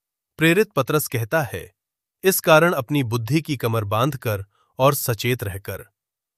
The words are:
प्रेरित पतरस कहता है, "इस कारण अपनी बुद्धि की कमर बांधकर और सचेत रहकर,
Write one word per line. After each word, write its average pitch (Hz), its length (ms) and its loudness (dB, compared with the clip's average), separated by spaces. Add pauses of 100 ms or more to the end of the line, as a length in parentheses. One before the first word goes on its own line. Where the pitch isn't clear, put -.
(380)
प्रेरित 170 340 2
पतरस 147 360 -2
कहता 120 340 -2
है, 87 320 -10 (500)
"इस 185 160 2
कारण 165 340 6
अपनी 143 300 -2
बुद्धि 120 380 -2
की 147 160 -4
कमर 113 260 -2
बांधकर 110 640 -2 (340)
और 143 160 4
सचेत 123 480 -4
रहकर, 98 420 -10 (520)